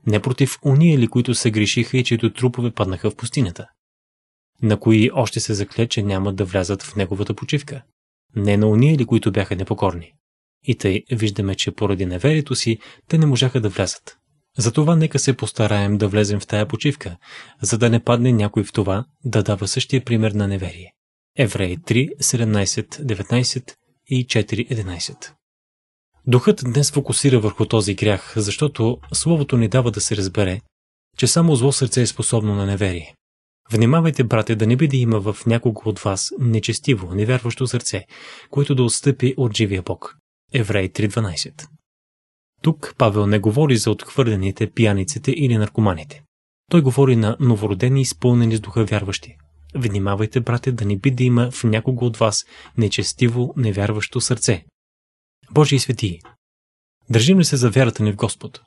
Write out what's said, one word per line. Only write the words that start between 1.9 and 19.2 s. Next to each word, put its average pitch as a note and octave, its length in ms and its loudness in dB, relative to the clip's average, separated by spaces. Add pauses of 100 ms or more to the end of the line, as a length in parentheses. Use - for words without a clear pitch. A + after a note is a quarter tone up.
и B2+ 60 0
чието A2+ 280 0
трупове B2 380 -2
паднаха G2 400 -2
в - 60 -14
пустинята? A#2 520 -6 (960)
На G#2 180 2
кои A2 340 4
още A2+ 260 -2
се A2 140 -4
закле, G2+ 320 -4
че - 160 -4
няма G2 300 -2
да F#2+ 120 -2
влязат F#2 380 -2
в - 140 -12
неговата G2 380 -4
почивка? - 480 -8 (540)
Не G2+ 200 2
на G#2+ 100 4
уния B2+ 300 4
ли, B2 100 0
които A2 260 0
бяха G2 240 -2
непокорни? F#2 560 -4 (540)
И B2 120 0
тъй G2 320 0
виждаме, G#2 440 -2
че - 160 -4
поради F#2+ 360 -2
неверието C#3 480 0
си A2+ 240 -2 (300)
те E3 100 2
не D#3 80 4
можаха C3 340 2
да G#2+ 80 -2
влязат. - 500 -4 (380)
Затова D3+ 400 2
нека D#3 220 2
се C3 180 0
постараем G#2 640 0
да G2+ 100 2
влезем G2+ 320 2
в - 60 -14
тая G#2 220 -2
почивка, - 480 -4 (460)
за G#2+ 160 -2
да A#2 120 4
не A#2 140 2
падне B2 280 2
някой G#2 320 2
в - 80 -12
това G2 320 -2 (200)